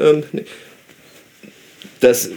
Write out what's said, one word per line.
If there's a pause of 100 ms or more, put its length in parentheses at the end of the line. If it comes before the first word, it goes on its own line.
ähm, (1800)
das,